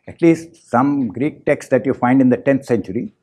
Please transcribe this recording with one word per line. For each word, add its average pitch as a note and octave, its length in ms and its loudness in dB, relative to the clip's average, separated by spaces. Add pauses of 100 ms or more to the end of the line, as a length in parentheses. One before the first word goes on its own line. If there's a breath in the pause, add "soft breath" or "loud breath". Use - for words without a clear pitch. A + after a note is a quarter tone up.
at - 160 -10
least - 480 0
some C3+ 380 0
Greek C#3 360 -6
texts - 280 -2
that C3 160 0
you B2 80 -2
find C3+ 260 2
in B2+ 80 4
the B2 80 2
tenth C3+ 280 -2
century. F#2 560 -4